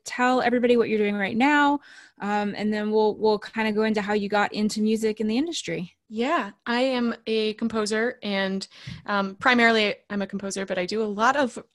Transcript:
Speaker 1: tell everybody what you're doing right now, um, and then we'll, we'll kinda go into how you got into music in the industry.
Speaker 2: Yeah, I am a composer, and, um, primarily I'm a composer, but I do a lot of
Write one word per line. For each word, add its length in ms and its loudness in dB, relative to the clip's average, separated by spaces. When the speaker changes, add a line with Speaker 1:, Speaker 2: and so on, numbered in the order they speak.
Speaker 1:
tell 380 0
everybody 340 2
what 140 2
you're 80 2
doing 180 0
right 220 -2
now, 420 4
um, 380 -2
and 160 -2
then 180 -2
we'll, 240 2
we'll 240 2
kinda 320 -2
go 120 0
into 180 0
how 100 -4
you 160 0
got 260 0
into 280 -2
music 400 0
in 60 -2
the 100 0
industry. 580 -4
Speaker 2:
Yeah, 420 -2
I 160 0
am 340 0
a 280 0
composer, 680 -2
and, 460 -2
um, 300 -2
primarily 600 4
I'm 140 -4
a 40 -4
composer, 380 -6
but 120 -4
I 80 -2
do 160 -4
a 40 -2
lot 320 0
of 200 -2